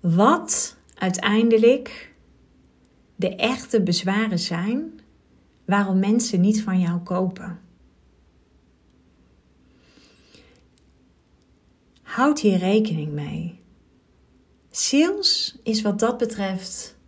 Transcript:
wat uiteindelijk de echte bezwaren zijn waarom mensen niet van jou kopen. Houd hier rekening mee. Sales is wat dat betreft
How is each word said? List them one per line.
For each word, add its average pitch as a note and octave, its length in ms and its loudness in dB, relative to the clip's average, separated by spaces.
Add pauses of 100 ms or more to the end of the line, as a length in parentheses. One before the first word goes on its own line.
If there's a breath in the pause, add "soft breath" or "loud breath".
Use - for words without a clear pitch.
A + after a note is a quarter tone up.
wat G#3 760 2 (180)
uiteindelijk A3 1200 2 (1000)
de F#3 200 -4
echte A3+ 460 -2
bezwaren F#3+ 560 -2
zijn G#3+ 640 -6 (640)
waarom F#3+ 340 0
mensen G3+ 420 0
niet G#3+ 220 2
van F#3 180 0
jou F3 180 -2
kopen. F3+ 600 -6 (4000 soft breath)
Houd C#4+ 300 0
hier G3 180 2
rekening F3+ 540 0
mee. D3+ 480 -8 (1080)
Sales - 920 0
is A3 200 -2
wat G#3 160 0
dat A#3+ 200 0
betreft G3 800 -6 (120)